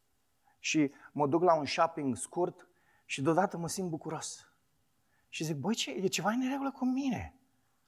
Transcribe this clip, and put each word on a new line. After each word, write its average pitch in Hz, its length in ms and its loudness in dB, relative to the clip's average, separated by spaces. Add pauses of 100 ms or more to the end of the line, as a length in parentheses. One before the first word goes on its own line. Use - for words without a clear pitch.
(640)
Și 147 260 2 (200)
mă 147 160 2
duc 160 160 4
la 175 100 8
un 156 120 2
shopping 151 500 0
scurt - 520 -4 (380)
și - 160 -6
deodată 165 360 2
mă 170 100 -4
simt 185 220 -4
bucuros. 156 580 -8 (800)
Și - 140 -8
zic, 160 120 -2
"Băi, 170 200 -2
ce, - 160 -4
e 190 160 -2
ceva 185 220 0
în 240 100 0
neregulă 269 320 -2
cu 262 140 -4
mine." 254 540 -2 (480)